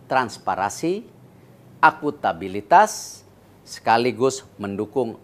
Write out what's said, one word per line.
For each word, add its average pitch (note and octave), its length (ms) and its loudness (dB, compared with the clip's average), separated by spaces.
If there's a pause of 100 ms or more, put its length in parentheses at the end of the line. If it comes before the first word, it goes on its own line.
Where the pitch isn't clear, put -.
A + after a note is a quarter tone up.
(100)
transparansi, B2+ 960 -4 (720)
akuntabilitas, A2 1400 0 (400)
sekaligus A#2+ 800 0 (160)
mendukung G#2 640 -6